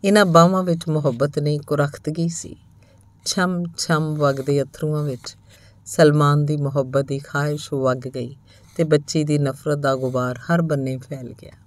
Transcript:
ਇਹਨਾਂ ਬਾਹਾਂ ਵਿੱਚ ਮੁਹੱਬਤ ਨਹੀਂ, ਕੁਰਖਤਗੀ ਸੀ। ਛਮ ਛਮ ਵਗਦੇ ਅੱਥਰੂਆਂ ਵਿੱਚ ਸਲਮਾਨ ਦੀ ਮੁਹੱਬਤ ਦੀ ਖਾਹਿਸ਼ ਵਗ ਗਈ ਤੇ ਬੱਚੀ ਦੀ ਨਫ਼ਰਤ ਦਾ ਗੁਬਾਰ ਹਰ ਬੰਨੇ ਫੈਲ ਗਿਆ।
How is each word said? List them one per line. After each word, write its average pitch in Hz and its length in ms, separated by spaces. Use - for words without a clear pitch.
ਇਹਨਾਂ 202 220
ਬਾਹਾਂ 175 360
ਵਿੱਚ 165 260
ਮੁਹੱਬਤ 147 500
ਨਹੀਂ, 147 220
ਕੁਰਖਤਗੀ 151 680
ਸੀ। - 280
ਛਮ 180 400
ਛਮ 156 360
ਵਗਦੇ 139 480
ਅੱਥਰੂਆਂ 151 420
ਵਿੱਚ 131 320
ਸਲਮਾਨ 147 600
ਦੀ 151 100
ਮੁਹੱਬਤ 139 480
ਦੀ 139 140
ਖਾਹਿਸ਼ 147 560
ਵਗ 131 340
ਗਈ 127 280
ਤੇ 170 80
ਬੱਚੀ 151 400
ਦੀ 147 140
ਨਫ਼ਰਤ 143 400
ਦਾ 135 180
ਗੁਬਾਰ 127 420
ਹਰ 170 240
ਬੰਨੇ 139 340
ਫੈਲ 127 460
ਗਿਆ। - 80